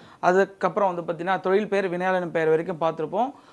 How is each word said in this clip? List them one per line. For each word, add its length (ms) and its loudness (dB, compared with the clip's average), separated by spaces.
அதுக்கப்புறம் 760 2
வந்து 120 -8
பார்த்தீங்கன்னா, 340 -2
தொழில் 280 2
பெயர், 220 0
வினையாளரின் 460 -2
பெயர் 120 2
வரைக்கும் 320 0
பார்த்திருப்போம். 520 -2